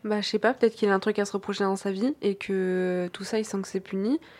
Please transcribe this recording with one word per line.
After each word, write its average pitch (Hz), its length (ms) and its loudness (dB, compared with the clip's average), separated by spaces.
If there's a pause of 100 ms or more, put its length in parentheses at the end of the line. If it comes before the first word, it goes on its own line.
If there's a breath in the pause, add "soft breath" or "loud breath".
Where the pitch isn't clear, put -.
Bah, 208 160 0
je 202 80 -2
sais 214 100 0
pas, 247 160 4
peut-être 226 200 4
qu'il 208 140 2
a 196 60 6
un 190 40 4
truc 208 200 0
à 208 60 2
se 202 80 -4
reprocher 202 320 -2
dans 196 120 2
sa 196 140 -4
vie 226 320 0
et 202 140 2
que 185 760 0
tout - 120 -12
ça, 220 140 -2
il 220 60 0
sent 196 180 -4
que 185 60 -12
c'est 190 120 -4
puni. 208 400 -2 (200 soft breath)